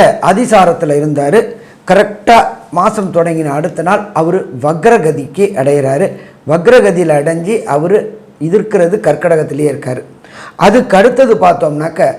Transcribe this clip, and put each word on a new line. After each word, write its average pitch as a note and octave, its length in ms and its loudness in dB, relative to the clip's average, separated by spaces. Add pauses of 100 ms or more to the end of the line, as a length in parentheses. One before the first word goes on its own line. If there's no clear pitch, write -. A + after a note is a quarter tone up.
(300)
அதிசாரத்துல F3 720 2
இருந்தாரு. D3 420 0 (480)
கரெக்டா G#3 480 2 (420)
மாசம் G3+ 380 -2
தொடங்கின D#3+ 400 -2
அடுத்த E3 320 -6
நாள் G3 140 0 (180)
அவரு F3 200 -2 (240)
வக்ரகதிக்கு E3 840 0 (140)
அடையிறாரு. C#3+ 460 0 (440)
வக்ரகதியில F3 720 2
அடைஞ்சு E3+ 340 -2 (180)
அவரு F3+ 240 0 (500)
இருக்கிறது G3 480 0 (100)
கர்க்கடகத்திலேயே D3 680 -2
இருக்காரு. B2+ 300 -10 (640)
அதுக்கு G#3 340 2
அடுத்தது B3 320 4 (140)
பார்த்தோம்னாக்க D#3+ 720 -2